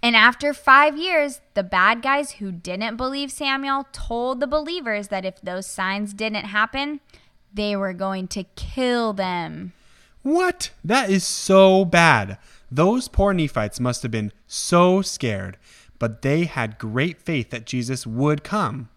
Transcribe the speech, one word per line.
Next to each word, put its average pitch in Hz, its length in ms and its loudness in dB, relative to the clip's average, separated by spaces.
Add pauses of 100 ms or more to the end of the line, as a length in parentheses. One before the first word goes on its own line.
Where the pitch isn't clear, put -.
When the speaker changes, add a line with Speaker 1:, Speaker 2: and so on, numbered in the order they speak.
Speaker 1:
And 233 140 2
after 247 360 4
five 285 460 6
years, 311 420 -2 (140)
the 202 80 0
bad 196 400 2
guys 277 300 0
who 196 180 -8
didn't 185 460 -8
believe 269 340 -6
Samuel 277 600 -4
told 240 480 -4
the 277 80 -2
believers 277 600 -4
that 190 160 -6
if 190 160 -8
those 185 260 -8
signs 202 460 -6
didn't 214 340 -6
happen, 269 520 -2 (560)
they 208 220 -2
were 196 160 -4
going 190 360 -6
to 202 140 -8 (140)
kill 240 560 -2
them. 175 600 -6 (480)
Speaker 2:
What? 359 480 0 (120)
That 220 260 0
is 190 160 2
so 190 600 6
bad. 151 540 4 (320)
Those 190 380 0
poor 196 260 2
Nephites 127 460 -2
must 123 220 -2
have 123 80 -6
been 107 220 -4 (140)
so 180 560 2
scared, 98 560 -6 (400)
but 110 240 -4
they 151 220 2
had 113 340 -6
great 131 420 -4
faith 147 300 -4
that 117 160 -12
Jesus 127 400 -6
would 143 360 0
come. 131 540 -6